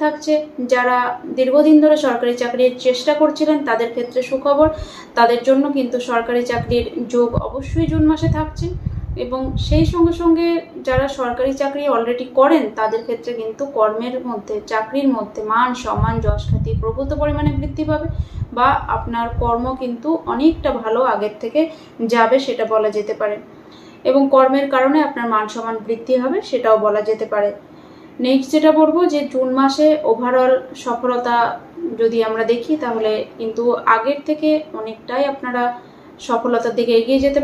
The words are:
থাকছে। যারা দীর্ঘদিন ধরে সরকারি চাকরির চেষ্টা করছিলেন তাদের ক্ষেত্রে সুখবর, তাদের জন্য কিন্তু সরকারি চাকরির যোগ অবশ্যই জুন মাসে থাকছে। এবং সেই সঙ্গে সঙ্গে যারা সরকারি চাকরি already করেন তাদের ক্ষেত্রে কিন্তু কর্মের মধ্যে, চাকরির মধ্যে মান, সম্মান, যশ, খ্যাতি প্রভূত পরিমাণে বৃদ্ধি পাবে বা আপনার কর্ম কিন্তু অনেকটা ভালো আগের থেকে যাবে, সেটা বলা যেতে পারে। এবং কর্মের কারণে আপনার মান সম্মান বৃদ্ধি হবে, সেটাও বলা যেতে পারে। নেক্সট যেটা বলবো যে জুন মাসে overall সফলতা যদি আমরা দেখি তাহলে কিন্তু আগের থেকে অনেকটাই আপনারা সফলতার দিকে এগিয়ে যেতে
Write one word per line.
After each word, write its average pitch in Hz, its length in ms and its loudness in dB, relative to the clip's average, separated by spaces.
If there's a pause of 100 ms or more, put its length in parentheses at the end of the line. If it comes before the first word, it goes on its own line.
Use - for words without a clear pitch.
থাকছে। 302 320 0 (380)
যারা 247 240 2 (400)
দীর্ঘদিন 294 460 6
ধরে 302 140 6 (100)
সরকারি 240 360 0
চাকরির 247 300 2 (120)
চেষ্টা 254 360 2
করছিলেন 302 380 2 (100)
তাদের 233 260 0
ক্ষেত্রে 240 340 -4
সুখবর, 285 400 2 (500)
তাদের 233 300 4
জন্য 269 160 4 (120)
কিন্তু 247 200 -2 (140)
সরকারি 240 400 0
চাকরির 240 360 -2 (280)
যোগ 240 140 2 (180)
অবশ্যই 294 460 -2
জুন 320 180 2
মাসে 311 180 0 (100)
থাকছে। 311 280 -6 (580)
এবং 247 160 -6 (260)
সেই 311 260 4
সঙ্গে 339 280 4
সঙ্গে 339 280 4 (380)
যারা 262 200 2 (120)
সরকারি 254 420 -2
চাকরি 285 220 -4 (120)
already 240 320 -2 (120)
করেন 285 260 6 (140)
তাদের 220 280 0
ক্ষেত্রে 233 340 -6
কিন্তু 220 220 -8 (140)
কর্মের 220 380 0 (160)
মধ্যে, 214 260 -8 (140)
চাকরির 233 460 -2
মধ্যে 208 240 -8 (120)
মান, 240 180 0 (140)
সম্মান, 220 300 0 (100)
যশ, 202 240 0
খ্যাতি - 220 -2 (120)
প্রভূত 277 280 -4 (100)
পরিমাণে 294 380 0
বৃদ্ধি 302 320 -6
পাবে 311 180 -2 (480)
বা 247 120 2 (280)
আপনার 233 300 -4 (160)
কর্ম 233 240 -2 (140)
কিন্তু 240 280 -6 (240)
অনেকটা 294 380 0 (120)
ভালো 220 180 0 (120)
আগের 208 300 -4
থেকে 240 180 0 (520)
যাবে, 233 240 4 (100)
সেটা 233 260 -2
বলা 214 240 2
যেতে 214 240 -4
পারে। 208 160 -2 (760)
এবং 269 120 6 (120)
কর্মের 262 400 4
কারণে 269 240 4 (100)
আপনার 240 260 -6
মান 214 100 0 (100)
সম্মান 226 220 -6 (100)
বৃদ্ধি 233 360 -2
হবে, 311 160 0 (120)
সেটাও 220 260 4 (100)
বলা 208 220 2
যেতে 220 240 -2
পারে। 208 180 0 (720)
নেক্সট 262 300 2
যেটা 302 160 6 (100)
বলবো 311 200 4 (120)
যে 294 80 0 (120)
জুন 254 160 0 (120)
মাসে 277 260 4 (240)
overall 254 420 2 (320)
সফলতা 247 520 -2 (640)
যদি 226 180 0 (100)
আমরা 226 240 -2
দেখি 240 200 -2 (120)
তাহলে 220 280 -2 (260)
কিন্তু 226 240 -6 (320)
আগের 254 240 0 (100)
থেকে 302 220 0 (300)
অনেকটাই 226 520 -4
আপনারা 247 300 -4 (640)
সফলতার 233 500 0
দিকে 233 220 0
এগিয়ে 262 240 2
যেতে 277 200 2